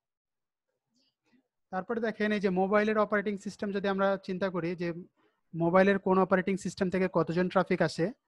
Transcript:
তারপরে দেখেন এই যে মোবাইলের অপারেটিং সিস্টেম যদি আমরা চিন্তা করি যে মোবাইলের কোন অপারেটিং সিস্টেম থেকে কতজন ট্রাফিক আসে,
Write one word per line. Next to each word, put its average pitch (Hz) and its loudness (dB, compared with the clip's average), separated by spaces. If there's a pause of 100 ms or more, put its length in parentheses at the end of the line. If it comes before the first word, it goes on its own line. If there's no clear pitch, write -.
(1700)
তারপরে 185 -4
দেখেন 214 -2
এই 208 -2
যে 196 0
মোবাইলের 208 2
অপারেটিং 208 -2
সিস্টেম 202 -10
যদি 196 -4
আমরা 196 0
চিন্তা 190 -4
করি 175 -4
যে 170 -6 (600)
মোবাইলের 185 4
কোন 190 2
অপারেটিং 185 2
সিস্টেম 185 -4
থেকে 185 0
কতজন 170 0
ট্রাফিক 180 0
আসে, 165 -2 (140)